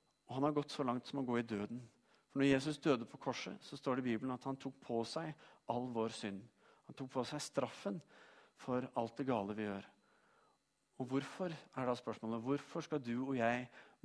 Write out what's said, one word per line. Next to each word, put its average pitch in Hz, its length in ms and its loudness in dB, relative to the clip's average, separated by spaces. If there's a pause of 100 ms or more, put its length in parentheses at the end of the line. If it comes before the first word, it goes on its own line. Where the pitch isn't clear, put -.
(280)
og 127 100 -4
han 139 100 4
har 151 80 2
gått 143 160 0
så 143 140 0
langt 123 200 0
som 139 140 -2
å 131 60 0
gå 120 120 4
i 117 80 2
døden. 110 360 -2 (500)
For 139 100 4
når 139 60 8
Jesus 139 340 4
døde 123 240 6
på - 160 -14
korset, 110 400 -4
så - 160 -12
står 127 180 2
det 131 60 0
i 127 80 2
Bibelen 120 240 2
at 123 140 -8
han 135 100 -2
tok - 240 -8
på 117 240 2
seg 165 240 -4 (400)
all 123 240 0
vår 113 160 2
synd. 98 300 -6 (480)
Han - 100 -14
tok 131 140 -6
på 127 160 2
seg 147 160 -4
straffen - 560 -2 (600)
for 127 260 0 (140)
alt 113 180 -2
det 135 100 -2
gale 104 280 2
vi 107 100 -2
gjør. 98 220 -4 (1120)
Og 123 80 -6
hvorfor, 135 400 0
er 135 380 -6
da 123 100 4
spørsmålet, 113 460 -4
hvorfor 143 420 -2
skal 151 160 -2
du 117 140 0
og 135 200 0
jeg 120 300 4 (380)